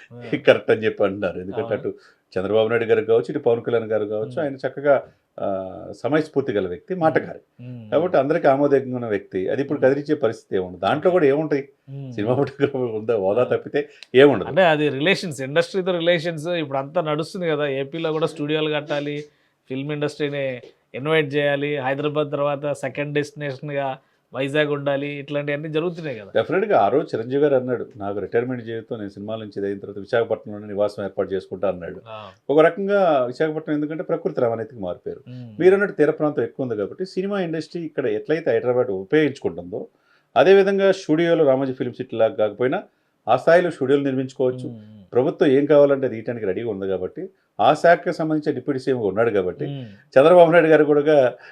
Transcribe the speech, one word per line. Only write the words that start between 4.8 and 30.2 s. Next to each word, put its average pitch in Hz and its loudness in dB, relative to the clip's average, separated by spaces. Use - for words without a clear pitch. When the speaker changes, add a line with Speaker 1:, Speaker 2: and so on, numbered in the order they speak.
Speaker 2:
ఆ, 95 -6
సమయస్ఫూర్తి 135 -2
గల 95 -2
వ్యక్తి, 90 -10
Speaker 1:
మ్మ్. 175 -6
Speaker 2:
మాటకారి. 85 0
Speaker 1:
మ్మ్. 120 -16
Speaker 2:
కాబట్టి 160 0
అందరికీ 156 2
ఆమోదయోగ్యంగా 135 2
ఉన్న 120 -6
వ్యక్తి. 98 -4
అది 123 -2
ఇప్పుడు 143 -4
Speaker 1:
మ్మ్. 131 4
Speaker 2:
కదిలించే 143 0
పరిస్థితి 113 -4
ఏముంది? 90 -6
దాంట్లో 135 0
Speaker 1:
ఓకే. 170 4
Speaker 2:
కూడా 156 4
ఏముంటాయి? 147 0
Speaker 1:
మ్మ్. 135 -14
Speaker 2:
సినిమా 113 -2
ఫోటోగ్రఫీ 139 -2
ఉందా? 113 -2
హోదా 104 2
Speaker 1:
ఆ. 127 2
Speaker 2:
తప్పితే 131 -2
ఏముండదు. 127 6
Speaker 1:
అంటే 151 2
అది 151 4
రిలేషన్స్, 143 -2
industry-తో 170 0
రిలేషన్స్ 170 -2
ఇప్పుడు 156 -4
అంతా 147 -4
నడుస్తుంది 156 -4
కదా. 147 0
ఏపీలో 143 -4
కూడా 156 0
స్టూడియోలు 151 -2
కట్టాలి, 147 -4
ఫిల్మ్ 139 -6
ఇండస్ట్రీని 143 -4
ఇన్వైట్ 147 0
చేయాలి, 143 0
హైదరాబాద్ 143 -2
తర్వాత 143 -2
సెకండ్ 143 -6
డెస్టినేషన్‌గా 143 -6
వైజాగ్ 143 0
ఉండాలి, 143 -2
ఇట్లాంటివన్నీ 147 -6
జరుగుతున్నాయి 156 -4
కదా. 101 -16
Speaker 2:
డెఫినెట్‌గా 165 2
ఆ 101 4
రోజు 147 0
చిరంజీవి 127 -2
గారు 147 4
అన్నాడు, 123 -2
"నాకు 101 -6
రిటైర్మెంట్ 117 -2
జీవితం, 113 -10
నేను 101 -10
సినిమాల 104 -10
నుంచి 107 -12
ఇదైన 101 -4
తర్వాత 101 -14
విశాఖపట్నంలోనే 107 -2